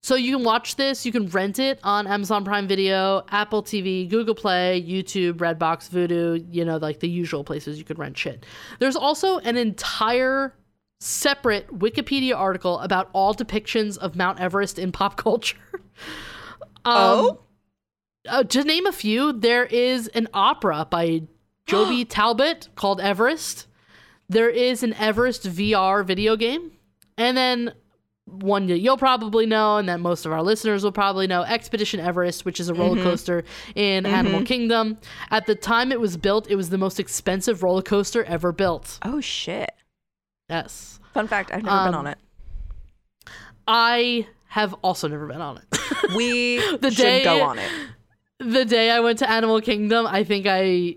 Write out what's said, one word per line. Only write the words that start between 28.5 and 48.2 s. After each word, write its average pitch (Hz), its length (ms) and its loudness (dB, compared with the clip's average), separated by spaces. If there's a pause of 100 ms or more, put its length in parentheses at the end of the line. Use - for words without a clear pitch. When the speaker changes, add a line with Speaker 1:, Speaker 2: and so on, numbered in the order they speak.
Speaker 1:
that 175 140 2
you'll 247 180 4
probably 226 480 2
know, 214 320 4
and 202 120 0
that 175 100 -2
most 175 260 -2
of 156 60 -4
our 160 100 -2
listeners 208 420 0
will 202 80 2
probably 196 360 0
know, 180 160 0
Expedition 208 560 -2
Everest, 180 440 -2
which 180 160 -6
is 175 100 -4
a 170 40 -2
roller 185 220 2
Speaker 2:
Mm-hmm. 185 80 0
Speaker 1:
coaster 175 400 0 (320)
in 196 320 0
Animal 196 320 2
Speaker 2:
Mm-hmm. 254 80 0
Speaker 1:
Kingdom. 226 500 0 (320)
At 220 160 0
the 220 80 2
time 233 380 0
it 240 100 0
was 180 160 -2
built, 202 320 0
it 202 60 2
was 180 160 -2
the 190 80 0
most 190 200 -2
expensive 190 640 -2
roller 185 220 2
coaster 202 400 0
ever 170 280 -2
built. 170 520 -2
Speaker 2:
Oh, 269 180 -4
shit. - 480 -6 (800)
Speaker 1:
Yes. - 520 -10 (120)
Speaker 2:
Fun 220 140 -2
fact, 202 260 -4
I've 220 80 -6
never 196 260 2
been 180 80 2
Speaker 1:
Um, 143 100 -4
Speaker 2:
on - 20 -6
it. 143 100 -10 (1500)
Speaker 1:
I 233 600 2 (200)
have 214 280 0
also 180 320 -2
never 147 200 -6
been 147 140 -12
on 139 160 -12
it. - 140 -20
<laughs> - 440 -2
Speaker 2:
We 240 420 0 (200)
Speaker 1:
The 269 140 2
Speaker 2:
should 247 120 2
Speaker 1:
day 254 200 4
Speaker 2:
go 269 180 4
on - 180 0
it. 95 100 -6 (720)